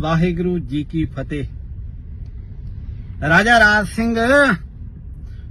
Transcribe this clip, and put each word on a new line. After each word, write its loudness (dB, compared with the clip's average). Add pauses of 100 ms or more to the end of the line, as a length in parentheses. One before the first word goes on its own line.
ਵਾਹਿਗੁਰੂ 0
ਜੀ -4
ਕੀ -2
ਫਤਿਹ। -6 (1800)
ਰਾਜਾ 8
ਰਾਜ 6
ਸਿੰਘ, 0 (1300)